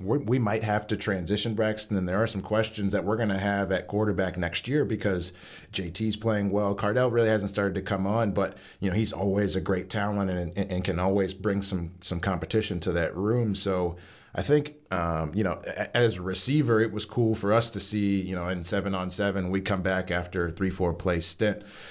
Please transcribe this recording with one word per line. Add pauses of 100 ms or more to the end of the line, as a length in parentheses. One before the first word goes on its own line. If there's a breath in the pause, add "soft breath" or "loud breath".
we,
we
might
have
to
transition
Braxton,
and
there
are
some
questions
that
we're
gonna
have
at
quarterback
next
year
because (400 loud breath)
J
T's
playing
well.
Cardell
really
hasn't
started
to
come
on,
but, (220 loud breath)
you
know,
he's
always
a
great
talent
and,
and,
and
can
always
bring
some, (100)
some
competition
to
that
room.
So (380 loud breath)
I
think, (140)
um,
you
know,
a-,
as
a
receiver,
it
was
cool
for
us
to
see,
you
know,
in
seven
on
seven,
we
come
back
after
a
three,
four
play
stint, (280 loud breath)